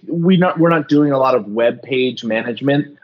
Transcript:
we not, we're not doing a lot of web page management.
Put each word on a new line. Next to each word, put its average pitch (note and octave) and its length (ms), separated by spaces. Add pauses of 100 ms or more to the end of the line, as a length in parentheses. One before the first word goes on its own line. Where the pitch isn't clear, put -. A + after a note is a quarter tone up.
we E3+ 300
not, E3+ 240
we're E3 100
not D#3+ 200
doing D3 240
a C3+ 40
lot C3 160
of G#2+ 140
web A#2 340
page B2+ 440
management. A#2+ 760